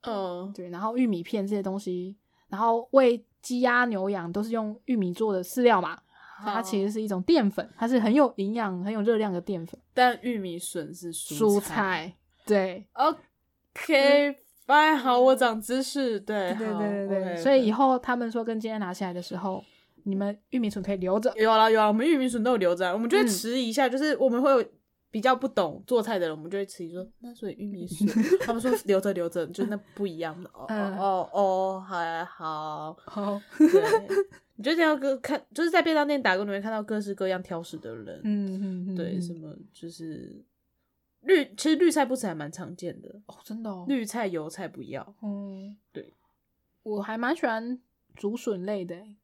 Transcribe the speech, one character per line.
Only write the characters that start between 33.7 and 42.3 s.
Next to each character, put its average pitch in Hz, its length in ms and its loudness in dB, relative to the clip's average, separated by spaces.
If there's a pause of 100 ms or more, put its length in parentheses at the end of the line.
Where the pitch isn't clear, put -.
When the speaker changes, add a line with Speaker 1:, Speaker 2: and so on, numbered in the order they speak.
Speaker 1:
你 208 60 -12
就 302 100 2
这 339 60 0
样 311 180 4
跟， 269 220 -2
看， 262 180 -4 (140)
就 311 100 -4
是 339 80 0
在 339 120 4
便 330 120 2
当 294 120 4
店 285 160 0
打 196 120 2
工， 202 120 -2
你 202 40 -6
会 196 80 -4
看 214 140 -8
到 214 100 -4
各 214 160 -4
式 202 160 -6
各 190 140 -4
样 185 140 -2
挑 170 200 -8
食 170 140 -14
的 113 180 -12
人。 104 300 -14
Speaker 2:
嗯， 202 300 -2
嗯， 185 340 -8
嗯， 190 60 -6
Speaker 1:
对， 180 220 -6
Speaker 2:
嗯。 180 40 -4
Speaker 1:
什 170 140 -8
么， 156 200 -16 (160)
就 - 200 -20
是 165 520 -14 (800)
绿， 302 240 4 (140)
其 - 100 0
实 311 80 6
绿 330 140 6
菜 277 160 2
不 254 100 -2
吃 247 100 -6
还 170 80 -4